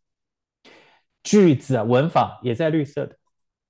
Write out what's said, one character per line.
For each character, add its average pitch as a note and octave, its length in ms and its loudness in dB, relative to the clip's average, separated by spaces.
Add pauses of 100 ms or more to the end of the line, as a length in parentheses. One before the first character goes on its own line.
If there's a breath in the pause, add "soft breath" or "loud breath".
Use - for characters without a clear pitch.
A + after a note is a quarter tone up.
(1200 soft breath)
句 F#3 340 4
子 C3 200 -4
啊， G#2+ 80 -2
文 B2 260 0
法 A2+ 320 -2
也 A#2 140 -4
在 D#3+ 160 -4
绿 D#3 120 0
色 C#3 220 -10
的。 - 140 -20 (500)